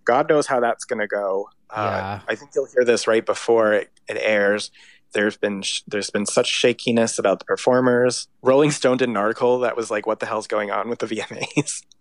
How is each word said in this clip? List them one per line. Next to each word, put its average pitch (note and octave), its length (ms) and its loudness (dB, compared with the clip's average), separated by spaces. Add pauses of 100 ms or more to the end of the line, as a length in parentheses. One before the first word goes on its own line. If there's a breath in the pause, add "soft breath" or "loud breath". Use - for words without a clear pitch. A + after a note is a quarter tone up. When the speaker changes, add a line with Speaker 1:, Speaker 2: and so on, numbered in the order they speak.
Speaker 1:
God C#3 240 2
knows D3+ 200 2
how C3 100 0
that's A#2 260 0
gonna G#2+ 220 -4
go. G2+ 420 -4 (220)
Uh, G#2+ 120 -6
Speaker 2:
Yeah. G2 460 -4
Speaker 1:
I - 60 -2
think - 200 -14
you'll C3+ 120 -2
hear B2 180 0
this A#2 220 4
right A2+ 180 2
before G#2+ 500 2
it, G2+ 160 -2 (180)
it G#2+ 120 -6
airs. G#2 500 2 (420 soft breath)
There's G#2+ 240 0
been G2+ 260 -4
sh-, - 240 -6
there's G2+ 240 -6
been G#2 160 -4
such - 220 0
shakiness A#2 680 0
about G2 200 2
the - 60 -18
performers. B2 840 0 (160)
Rolling C#3 300 4
Stone B2+ 240 2
did B2+ 120 0
an A2 80 -4
article A#2+ 440 0
that A#2+ 160 -2
was A2+ 140 -6
like, G#2+ 160 -4
"What A2 120 -2
the A#2 80 -6
hell's G#2+ 220 -6
going G#2 240 -4
on G#2 160 -4
with A#2+ 100 -6
the - 80 -4
V A2 140 -6 (100)
M A2 80 -12 (180)
As?" - 260 -4 (180)